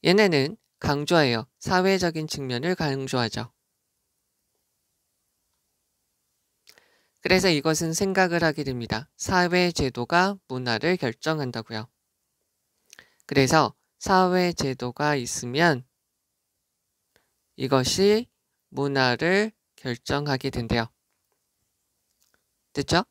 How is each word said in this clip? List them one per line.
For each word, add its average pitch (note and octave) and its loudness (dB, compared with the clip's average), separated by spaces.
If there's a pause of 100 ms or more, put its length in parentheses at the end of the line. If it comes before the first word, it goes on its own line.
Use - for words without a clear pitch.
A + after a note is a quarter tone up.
얘네는 F3 2 (220)
강조해요. C#3+ 0 (120)
사회적인 F3+ 0
측면을 C#3 -6
강조하죠. C3+ -4 (3750)
그래서 F#3 4
이것은 D#3+ 0
생각을 F3+ 0
하게 D#3 0
됩니다. A#2+ -6
사회 F3+ 0
제도가 E3+ 0 (100)
문화를 B2+ -2
결정한다고요. A#2+ -6 (1400)
그래서 C#3 4 (240)
사회 F3+ 2
제도가 C3+ -4
있으면 B2+ 0 (1700)
이것이 D#3 2 (420)
문화를 C#3 0 (240)
결정하게 C3+ -4
된대요. A#2 -2 (1900)
됐죠? D#3+ 0